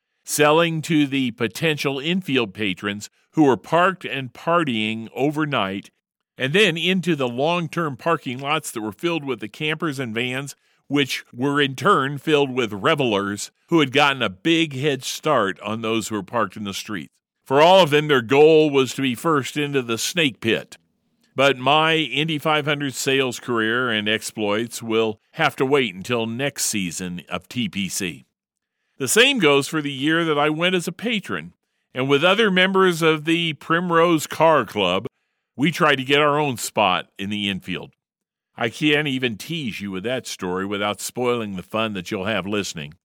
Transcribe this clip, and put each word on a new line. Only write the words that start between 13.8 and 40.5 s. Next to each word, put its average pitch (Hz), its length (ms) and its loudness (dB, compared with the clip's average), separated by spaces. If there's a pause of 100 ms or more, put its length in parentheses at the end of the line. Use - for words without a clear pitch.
gotten 135 320 2
a 107 60 0
big 160 460 0
head 131 280 -2
start 110 580 0
on 110 200 -6
those 113 260 -2
who 110 80 -6
were 101 80 -4
parked 107 340 -4
in 107 60 -10
the 98 100 -8
streets. 92 400 -10 (320)
For 139 160 4
all 180 220 8
of 147 80 2
them, 151 160 2
their 139 140 2
goal 151 480 6
was 135 260 0
to 135 60 -6
be 127 140 -2
first 147 420 -2
into 143 260 -2
the 117 140 -4
snake 151 420 -2
pit. 92 380 -2 (580)
But 135 220 4
my 156 380 2
Indy 151 420 -2
five 151 280 0
hundred 143 280 -2
sales 135 460 0
career 120 500 0
and 107 200 -2
exploits 110 760 -4
will 113 380 0 (120)
have 147 220 0
to 139 100 0
wait 131 300 0
until 113 300 -2
next 123 400 -4
season 87 640 -4
of 87 180 -8
T 117 220 -4
P 95 180 -4
C. 80 380 -8 (720)
The 131 100 -4
same 254 320 4
goes 143 280 4
for 160 140 -4
the 143 100 -6
year 156 340 0
that 156 120 0
I 147 120 2
went 170 260 0
as 175 120 -4
a 180 40 -4
patron, 110 640 -6 (400)
and 127 160 -2
with 139 140 4
other 202 280 4
members 185 500 4
of 156 240 2
the 165 280 0
Primrose 170 720 2
Car 151 380 4
Club, 95 420 0 (480)
we 143 160 0
tried 151 240 4
to 135 80 -2
get 143 160 4
our 147 180 4
own 143 200 0
spot 92 500 0 (100)
in 98 120 -8
the 104 180 -4
infield. 90 460 -6 (640)
I 120 100 -2
can't 147 400 0
even 127 300 -2
tease 147 420 -8
you 98 120 -8
with 92 120 -8
that 123 240 -6
story 92 380 -4